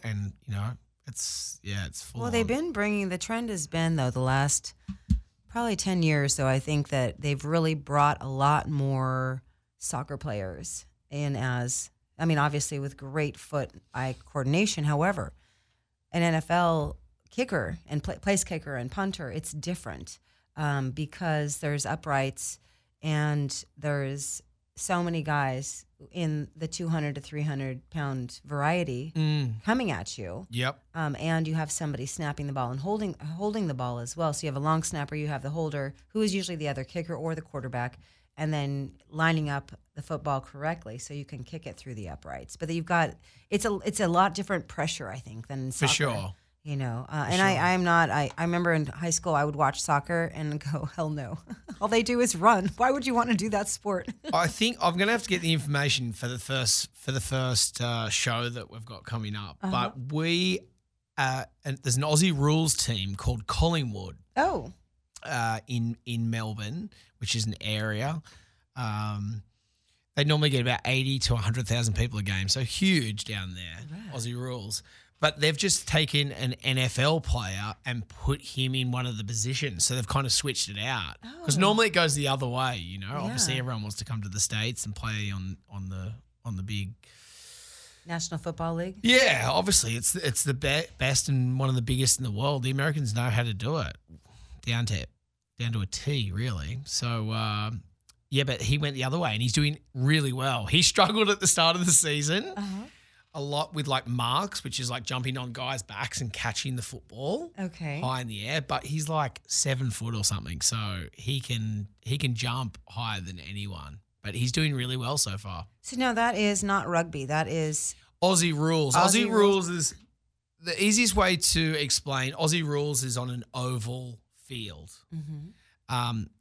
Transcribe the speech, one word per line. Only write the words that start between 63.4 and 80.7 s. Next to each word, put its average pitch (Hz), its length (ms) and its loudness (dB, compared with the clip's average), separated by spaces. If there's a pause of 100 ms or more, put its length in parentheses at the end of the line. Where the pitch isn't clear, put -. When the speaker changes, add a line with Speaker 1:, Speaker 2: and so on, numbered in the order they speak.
Speaker 1:
Collingwood. 120 720 0 (180)
Speaker 2:
Oh. 277 340 0 (520)
Speaker 1:
Uh, 113 460 -2
in, 117 360 0
in 117 240 -2
Melbourne, 113 640 -4 (280)
which - 160 -2
is 107 120 0
an 110 160 -2
area. 107 580 -2 (560)
Um, 107 640 -4 (760)
they 143 80 4
normally 151 260 4
get 131 100 4
about 120 240 2
eighty 131 360 2
to - 140 2
a 113 40 2
hundred 110 280 0
thousand 113 280 2
people 117 240 0
a 104 40 0
game, 95 260 0
so 131 120 2
huge 127 640 2
down 95 300 -6
there, 90 360 -12
Speaker 2:
Right. 185 240 -12
Speaker 1:
Aussie 120 220 -4
rules. 123 460 -6 (380)
But 151 200 2
they've 151 160 4
just - 320 0
taken 147 420 2
an 127 320 -2
N 131 160 2
F 127 220 0
L 156 200 4
player 104 540 -2 (100)
and 120 240 -4
put - 320 -2
him 131 360 -2
in 127 160 0
one 127 120 -2
of 120 140 -4
the 110 60 -6
positions, 113 600 -2
so 127 120 2
they've 123 100 -4
kind 135 200 2
of 123 60 0
switched - 360 0
it 101 100 -8